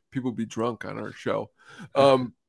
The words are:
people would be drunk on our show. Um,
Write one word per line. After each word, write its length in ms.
people 200
would 60
be 80
drunk 400
on 120
our 140
show. 400
Um, 400